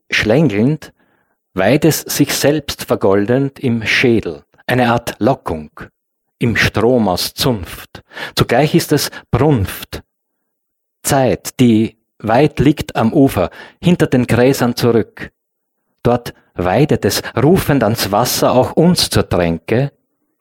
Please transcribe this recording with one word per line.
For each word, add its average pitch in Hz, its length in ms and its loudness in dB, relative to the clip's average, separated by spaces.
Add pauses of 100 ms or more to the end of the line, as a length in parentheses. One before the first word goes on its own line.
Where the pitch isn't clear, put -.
(120)
schlängelnd, 123 840 0 (600)
weiht 107 320 2
es 156 160 0
sich - 320 -2
selbst - 500 -2
vergoldend 113 760 -2
im 117 260 -2
Schädel, 95 580 0 (240)
eine 123 240 0
Art 117 280 -4
Lockung 85 520 -4 (640)
im 117 200 -2
Strom 113 500 0
aus - 260 -4
Zunft. - 680 -6 (320)
Zugleich 139 400 2
ist - 160 0
es 143 180 0 (220)
Brunft, 123 720 -2 (1000)
Zeit, 131 600 0
die 110 360 2 (220)
weit 123 400 0
liegt - 380 0
am 113 160 0
Ufer, 110 360 2 (320)
hinter 170 260 2
den 123 200 0
Gräsern 123 480 2
zurück. - 560 0 (720)
Dort 120 300 0 (220)
weidet 107 500 0
es, - 160 -2 (200)
rufend 135 420 2
ans 113 280 -2
Wasser, 120 400 0
auch 123 220 2
uns 170 360 2
zur - 180 0
Tränke, 92 640 -2 (500)